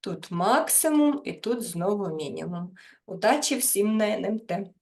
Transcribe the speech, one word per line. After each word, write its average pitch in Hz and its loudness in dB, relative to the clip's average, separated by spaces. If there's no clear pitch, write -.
тут 170 -10
максимум 294 4
і - -6
тут 233 -4
знову 180 -2
мінімум. 160 -8
Удачі 240 0
всім 214 0
на 214 2
Н 196 -4
М 214 -2
Т. 190 -6